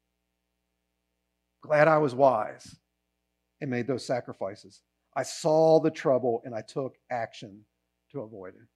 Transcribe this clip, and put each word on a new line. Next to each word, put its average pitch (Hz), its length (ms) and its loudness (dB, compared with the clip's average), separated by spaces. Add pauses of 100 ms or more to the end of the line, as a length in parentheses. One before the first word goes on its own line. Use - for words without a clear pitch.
(1600)
Glad 151 260 4
I 156 100 4
was 139 160 0
wise 123 600 0 (840)
and 139 100 -8
made 120 160 -2
those 123 180 -4
sacrifices. 110 800 -8 (320)
I 139 80 -4
saw 160 580 4
the 156 100 2
trouble 127 540 -2
and 123 100 -12
I 107 60 -8
took 131 360 -10 (140)
action 110 540 -10 (460)
to 143 100 -12
avoid 101 340 -16
it. 110 220 -20